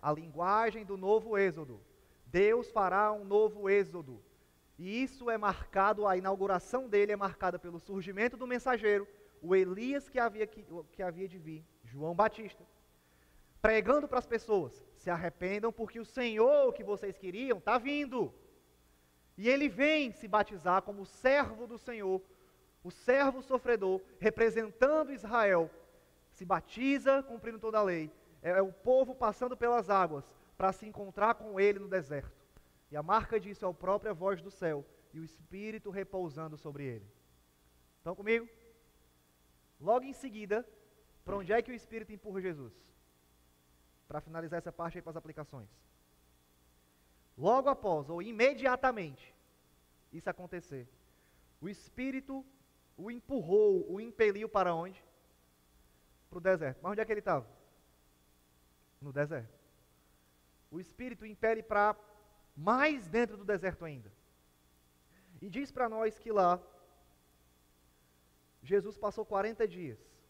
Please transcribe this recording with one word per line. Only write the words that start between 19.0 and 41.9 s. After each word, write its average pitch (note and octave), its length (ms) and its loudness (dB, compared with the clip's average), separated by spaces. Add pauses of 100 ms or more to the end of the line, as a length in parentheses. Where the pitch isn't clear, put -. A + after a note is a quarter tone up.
E G3+ 100 0
ele C#4 220 4
vem C#4 420 2
se - 160 -16
batizar F#3+ 540 2
como G3+ 240 -12
servo B3 600 0
do A3+ 120 -14
Senhor, G3 440 -4 (640)
o F3 80 -12
servo C4 500 2
sofredor, A3 600 0 (180)
representando A3+ 960 2
Israel, G3+ 580 2 (600)
se - 120 -16
batiza, C4 800 0
cumprindo A3+ 360 -12
toda A3 200 0
a G#3 40 4
lei. E3 280 -2 (300)
É, E3 80 -4
é F#3 120 4
o F#3+ 120 0
povo B3+ 420 2
passando B3 400 -2
pelas A#3+ 340 2
águas E3+ 400 2 (280)
para F#3+ 160 2
se G#3+ 120 -12
encontrar G#3 500 -2
com G#3+ 220 -10
ele G3 220 4
no G3+ 80 -12
deserto. D3+ 560 -6 (480)
E D3 40 -12
a D3 60 -4
marca G#3+ 380 0
disso G3 260 -10
é - 20 0
a F3+ 60 -4
própria G3 400 -2
voz F3+ 300 -2
do G3 80 -16
céu D3+ 340 -4 (260)
e D3+ 80 -16
o E3 40 -12
Espírito G3+ 640 -12
repousando F3 680 -8
sobre C#3+ 300 -12
ele. A2+ 200 -8 (920)
Estão F3 180 -10
comigo? A3+ 320 -2 (1300)
Logo A#3+ 240 2
em C4+ 80 -12
seguida, G#3+ 520 -6 (600)
para F#3 100 -8
onde G3 160 -6
é A#3 120 2
que A#3+ 80 -12
o - 20 -12
Espírito A3 400 -14